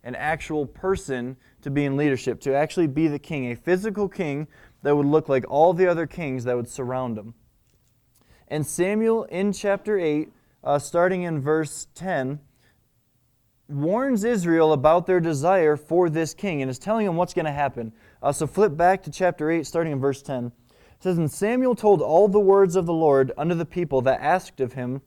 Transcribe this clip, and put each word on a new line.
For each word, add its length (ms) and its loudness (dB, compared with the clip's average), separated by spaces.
an 120 -12
actual 500 -4
person 680 -6
to 80 -8
be 140 0
in 120 -2
leadership, 440 -2
to 120 -2
actually 340 0
be 200 0
the 120 -2
king, 320 -8
a 40 -6
physical 520 -2
king 400 -6
that 120 2
would 120 2
look 200 2
like 220 2
all 240 4
the 140 2
other 180 0
kings 380 -8
that 120 -2
would 140 -4
surround 480 -6
him. 160 -16
And 180 -4
Samuel, 600 0
in 260 -2
chapter 480 -2
eight, 320 -2
uh, 160 0
starting 440 0
in 180 -4
verse 540 -2
ten, 440 -6
warns 560 0
Israel 480 4
about 340 4
their 140 2
desire 560 2
for 340 0
this 240 -2
king 280 -6
and 100 -4
is 80 -10
telling 260 -2
them 120 -2
what's 160 -2
gonna 180 -2
happen. 400 -4
Uh, 80 0
so 160 -4
flip 300 0
back 260 2
to 80 -12
chapter 400 -2
eight, 160 -2
starting 240 -2
in 80 -4
verse 220 -2
ten. 240 -6
It 580 -20
says, 140 0
"And 120 0
Samuel 460 0
told 260 4
all 280 4
the 100 4
words 380 6
of 80 0
the 80 0
Lord 440 4
unto 180 -2
the 100 -4
people 380 -2
that 180 2
asked 400 -2
of 120 -2
him 340 -6